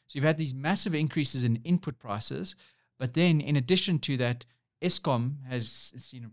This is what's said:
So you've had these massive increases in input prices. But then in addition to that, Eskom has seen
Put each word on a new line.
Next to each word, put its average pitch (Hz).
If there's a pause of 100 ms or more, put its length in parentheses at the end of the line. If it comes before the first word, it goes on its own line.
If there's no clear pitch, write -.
So -
you've 139
had 156
these 151
massive 165
increases 147
in 117
input 170
prices. 120 (420)
But 123
then 165
in 143
addition 165
to 139
that, 123 (380)
Eskom 139 (120)
has 123
seen 120